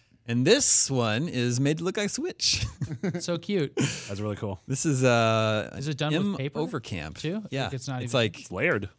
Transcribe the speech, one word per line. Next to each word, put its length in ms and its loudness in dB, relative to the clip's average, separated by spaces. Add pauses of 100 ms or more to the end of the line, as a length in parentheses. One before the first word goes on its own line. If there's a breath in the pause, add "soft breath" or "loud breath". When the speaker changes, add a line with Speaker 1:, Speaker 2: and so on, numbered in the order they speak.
(280 soft breath)
Speaker 1:
And 160 2
this 460 6
one 380 2
is 320 0
made 180 2
to 60 -6
look 120 -2
like 140 -2
Switch. 600 -2
<laughs> 500 -4
Speaker 2:
So 180 -4
cute. 380 -2
Speaker 3:
That's 440 -2
really 160 -2
cool. 300 -6
Speaker 1:
This 180 -4
is, 200 2
uh, 760 4
Speaker 2:
Is 100 -6
it 80 -4
done 160 -2
with 80 0
Speaker 1:
M 160 -2
Speaker 2:
paper 240 -6
Speaker 1:
Overcamp. 580 -6
Speaker 2:
too? 320 -6
Speaker 1:
Yeah. 140 -4
Speaker 2:
Like, 100 -4
it's 140 -8
not 140 -4
Speaker 1:
It's 100 -6
Speaker 2:
even 120 4
Speaker 1:
like 160 -2
Speaker 3:
It's 120 -14
layered. 360 0 (100)